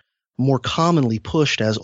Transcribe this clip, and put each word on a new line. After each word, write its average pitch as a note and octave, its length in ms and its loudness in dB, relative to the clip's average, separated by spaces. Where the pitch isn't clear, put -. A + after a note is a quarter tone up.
more C3 200 2
commonly D3 600 0
pushed - 420 -2
as, G#2+ 240 0